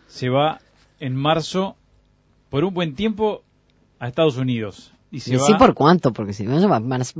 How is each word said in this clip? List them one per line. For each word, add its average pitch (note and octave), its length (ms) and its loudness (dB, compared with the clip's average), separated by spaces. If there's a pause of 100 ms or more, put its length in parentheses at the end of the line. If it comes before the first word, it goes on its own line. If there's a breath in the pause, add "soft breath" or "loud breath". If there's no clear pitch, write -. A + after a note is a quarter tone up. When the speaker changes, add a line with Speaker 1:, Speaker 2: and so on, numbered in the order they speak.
Speaker 1:
se - 220 -6
va C#3+ 300 0 (400)
en B2+ 160 -8
marzo D#3+ 600 -2 (760)
por C#3 140 -2
un F#3+ 100 -4
buen E3 220 -6
tiempo G#3 480 -4 (560)
a B2 80 -10
Estados D3 300 0
Unidos. A#2+ 540 -6 (200)
Y - 80 -12
se A#2+ 160 -2
Speaker 2:
Y - 20 2
Speaker 1:
va C3+ 80 2
Speaker 2:
sí, G#3 80 8
¿por G3+ 220 6
cuánto? D3 380 4
Porque G#2 200 -6
si G#2 120 -8
no, D#3 220 0
va, C3+ 120 2
va B2+ 160 -4 (240)